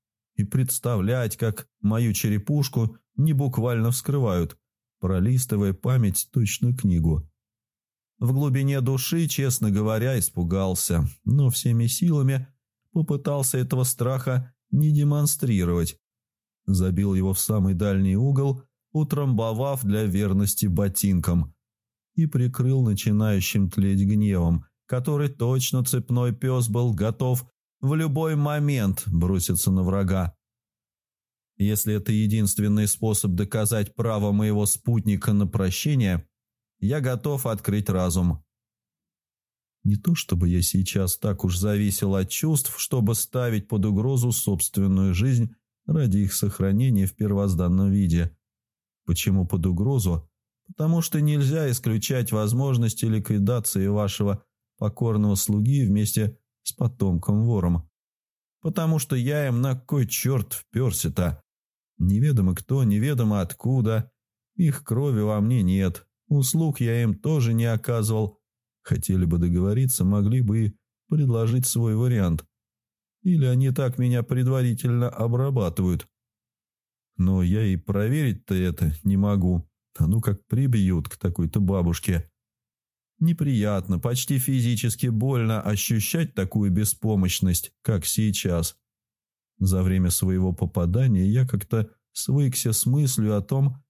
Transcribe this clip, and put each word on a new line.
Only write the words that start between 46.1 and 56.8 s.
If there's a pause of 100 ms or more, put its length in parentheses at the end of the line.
их
сохранения
в
первозданном
виде. (680)
Почему
под
угрозу? (380)
Потому
что
нельзя
исключать
возможности
ликвидации
вашего (340)
покорного
слуги
вместе (240)
с
потомком-вором. (720)